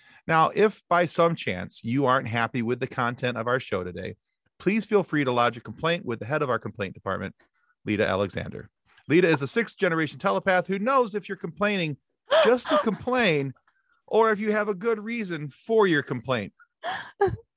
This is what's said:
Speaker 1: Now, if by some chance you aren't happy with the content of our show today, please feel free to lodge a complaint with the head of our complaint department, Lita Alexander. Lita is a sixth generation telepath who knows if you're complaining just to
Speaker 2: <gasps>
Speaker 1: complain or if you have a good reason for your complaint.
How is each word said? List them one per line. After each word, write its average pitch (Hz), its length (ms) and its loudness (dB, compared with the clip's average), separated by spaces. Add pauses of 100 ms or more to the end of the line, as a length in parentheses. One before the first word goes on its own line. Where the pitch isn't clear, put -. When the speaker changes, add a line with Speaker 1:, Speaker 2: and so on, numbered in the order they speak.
(260)
Speaker 1:
Now, 160 300 2
if 202 340 2
by 175 160 4
some 170 300 2
chance 92 480 -8
you 131 220 0
aren't 127 240 2
happy 117 320 -2
with 117 180 -2
the 131 80 -6
content 123 500 -4
of 113 80 -4
our 123 140 0
show 95 240 -4
today, 92 320 -10 (420)
please 202 280 0
feel 202 180 2
free 147 220 0
to 127 80 0
lodge 120 240 2
a - 40 -18
complaint 165 440 -4
with 117 140 -6
the 113 60 -12
head 147 160 -2
of 139 80 -2
our 117 100 0
complaint 104 340 -8
department, 95 420 -6 (500)
Lita 107 220 2
Alexander. 95 640 -4 (400)
Lita 175 180 6
is 151 140 4
a 139 60 -2
sixth - 300 -2
generation 160 420 -2
telepath 190 460 0
who 196 140 -4
knows 240 340 0
if 208 140 -8
you're 196 100 -8
complaining 175 600 -2 (480)
just 247 240 2
to 302 80 4
Speaker 2:
<gasps> - 60 2
Speaker 1:
complain 190 680 0 (540)
or 220 240 4
if 202 80 0
you 214 140 -2
have 214 160 0
a 214 40 0
good 220 240 -2
reason 202 520 -6
for 220 380 2
your 151 160 4
complaint. 120 500 -4 (1040)